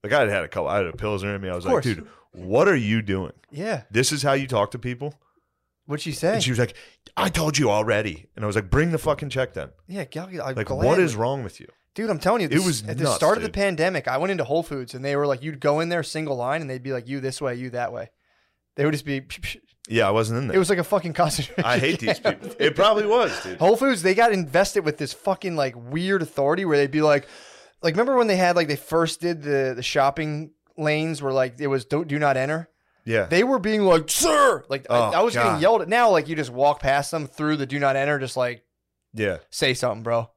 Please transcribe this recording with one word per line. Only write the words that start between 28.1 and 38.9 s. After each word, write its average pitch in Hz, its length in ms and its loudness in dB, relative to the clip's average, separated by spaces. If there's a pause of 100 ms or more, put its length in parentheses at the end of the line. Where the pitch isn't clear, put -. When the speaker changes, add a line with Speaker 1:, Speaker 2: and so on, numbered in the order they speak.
Speaker 2:
when 240 120 4
they 190 100 2
had, 180 180 4
like, 170 120 2
they 147 80 -2
first 160 440 -2
did 170 220 -4
the, 135 340 0
the 123 80 -8
shopping 151 680 -2 (260)
lanes 151 460 -2
where, 135 100 -2
like, 131 260 0
it 147 80 -2
was 135 180 -2
don't, 156 220 -2
do 143 120 -2
not 139 180 2
enter? 151 320 -4 (340)
Speaker 1:
Yeah. 110 220 0
Speaker 2:
They 180 180 2
were 262 160 2
being 214 220 0
like, 165 300 4
"Sir!" 285 580 4
Like, 135 220 -4
I, 120 60 2
Speaker 1:
Oh, 110 220 2
Speaker 2:
I - 20 4
was 226 120 2
getting 117 200 2
Speaker 1:
God. 123 80 -2
Speaker 2:
yelled 208 200 4
at. 165 80 -6
Now, 233 220 6
like, 151 160 2
you 160 80 -6
just 135 160 -4
walk 139 280 2
past 139 300 2
them 156 160 -4
through 151 320 -2
the 139 80 -2
do 139 140 -6
not 135 160 2
enter, 139 240 0
just, 131 180 -6
like, 123 260 -4 (500)